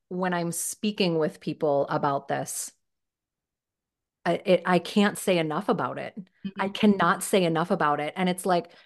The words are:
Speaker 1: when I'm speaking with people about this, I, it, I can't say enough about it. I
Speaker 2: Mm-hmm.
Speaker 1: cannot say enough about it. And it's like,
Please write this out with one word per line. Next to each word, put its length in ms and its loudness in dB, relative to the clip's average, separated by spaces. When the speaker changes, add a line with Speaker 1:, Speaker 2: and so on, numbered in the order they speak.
Speaker 1:
when 240 -2
I'm 180 -2
speaking 640 -2
with 220 -2
people 480 0
about 400 -2
this, 460 -6
I, 180 0
it, 220 4
I 140 4
can't 380 0
say 200 0
enough 320 -2
about 280 -2
it. 160 -10
I 60 -2
Speaker 2:
Mm-hmm. 80 -6
Speaker 1:
cannot 500 4
say 220 2
enough 260 0
about 300 2
it. 160 -6
And 100 0
it's 180 -2
like, 280 0